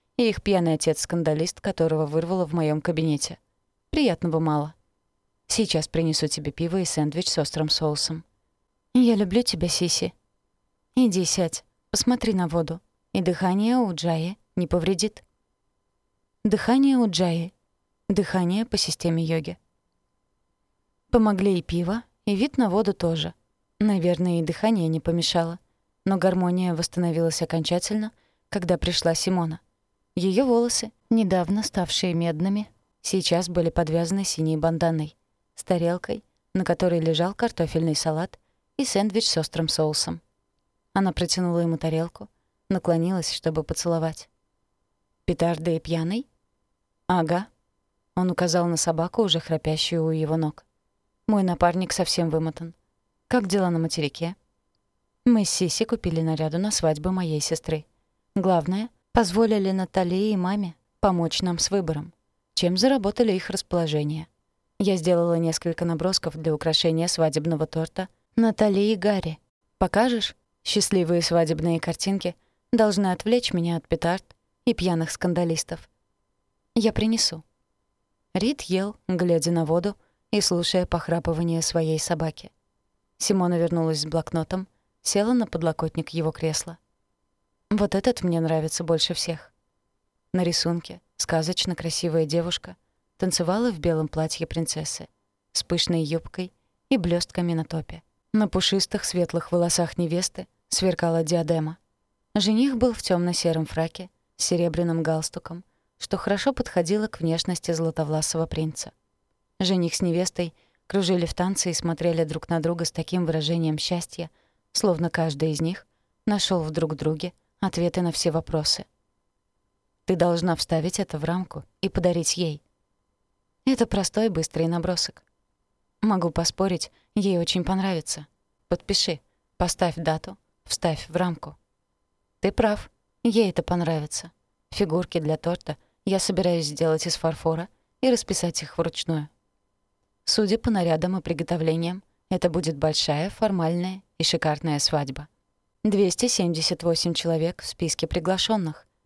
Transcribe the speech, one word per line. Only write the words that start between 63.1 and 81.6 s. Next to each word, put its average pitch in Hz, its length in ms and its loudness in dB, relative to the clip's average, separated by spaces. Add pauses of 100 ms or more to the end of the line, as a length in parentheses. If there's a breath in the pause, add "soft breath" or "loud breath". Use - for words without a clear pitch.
их 185 180 -2
расположение. 156 800 -2 (520)
Я 196 180 2
сделала 170 380 2
несколько 165 500 -2
набросков 170 500 -2
для 156 180 -2
украшения 160 540 0
свадебного 156 600 0
торта — 165 420 -6 (260)
Натали 214 560 4
и 220 40 2
Гарри. 185 440 -2 (380)
Покажешь? 220 580 0 (280)
Счастливые 175 580 2
свадебные 165 580 2
картинки 180 560 -4 (360)
должны 208 400 4
отвлечь 226 420 0
меня 170 240 0
от - 100 -8
петард 170 480 -2 (300)
и 233 80 4
пьяных 170 380 0
скандалистов". 170 800 -2 (840)
"Я 220 160 4
принесу". 220 520 0 (920)
Рид 233 300 0
ел, 190 320 -2 (120)
глядя 175 440 2
на 165 120 2
воду 175 320 0 (360)
и 208 100 2
слушая 180 460 0
похрапывание 165 760 -2